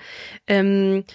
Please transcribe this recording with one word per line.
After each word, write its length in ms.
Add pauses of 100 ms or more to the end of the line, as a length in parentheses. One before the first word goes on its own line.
(460)
ähm, 580 (100)